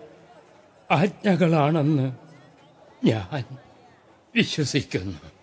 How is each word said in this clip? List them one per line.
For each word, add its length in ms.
ആജ്ഞകളാണെന്ന് 1160
ഞാൻ 420
വിശ്വസിക്കുന്നു. 840